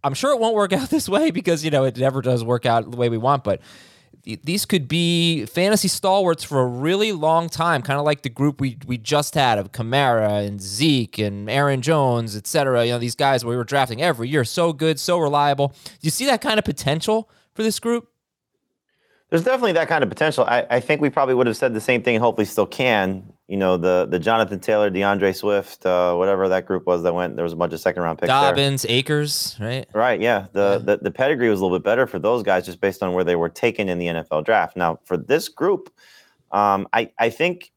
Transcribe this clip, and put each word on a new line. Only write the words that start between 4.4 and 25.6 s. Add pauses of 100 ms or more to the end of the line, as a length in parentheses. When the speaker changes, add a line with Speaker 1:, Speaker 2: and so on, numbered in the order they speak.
Speaker 1:
these
could
be
fantasy
stalwarts
for
a
really
long
time,
kinda
like
the
group
we,
we
just
had
of
Kamara
and
Zeke
and
Aaron
Jones,
et
cetera.
You
know,
these
guys
we
were
drafting
every
year,
so
good,
so
reliable.
Do (120)
you
see
that
kind
of
potential (260)
for
this
group? (1200)
Speaker 2:
There's
definitely
that
kind
of
potential.
I,
I
think
we
probably
would
have
said
the
same
thing
and
hopefully
still
can. (160)
You
know,
the,
the
Jonathan
Taylor,
DeAndre
Swift,